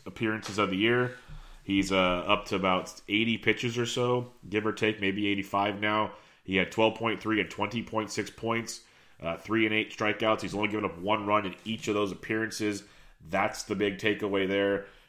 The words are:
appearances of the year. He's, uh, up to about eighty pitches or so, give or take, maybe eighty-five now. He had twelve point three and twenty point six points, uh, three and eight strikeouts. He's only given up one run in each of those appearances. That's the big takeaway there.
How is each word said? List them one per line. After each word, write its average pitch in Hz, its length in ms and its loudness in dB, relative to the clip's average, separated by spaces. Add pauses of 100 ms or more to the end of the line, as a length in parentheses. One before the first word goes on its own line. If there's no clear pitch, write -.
appearances 107 540 -4
of 101 120 4
the 95 60 0
year. 120 380 4 (480)
He's, 95 300 2
uh, 90 340 4
up 104 200 -8
to 107 100 -2
about 92 520 -2
eighty 110 300 0
pitches 117 400 -2
or 120 80 0
so, 123 460 -2 (160)
give 104 180 -2
or 107 60 0
take, 107 280 0
maybe 98 280 0
eighty-five 101 520 0
now. 107 320 0 (300)
He 95 140 0
had 92 160 2
twelve 110 240 4
point 110 240 -2
three 107 200 0
and 87 80 0
twenty 104 340 -4
point 107 280 -4
six 104 200 -4
points, 113 500 -4 (420)
uh, 82 140 -2
three 110 300 2
and 107 80 2
eight - 220 0
strikeouts. 110 440 2
He's 95 140 -4
only 104 140 0
given 104 180 0
up 87 120 -6
one 101 280 0
run 104 200 4
in 87 80 -8 (100)
each 110 240 -6
of 107 60 2
those 104 160 2
appearances. 107 720 -2 (460)
That's 98 360 0
the 104 100 -4
big 101 240 0
takeaway 101 500 0
there. 101 380 2 (220)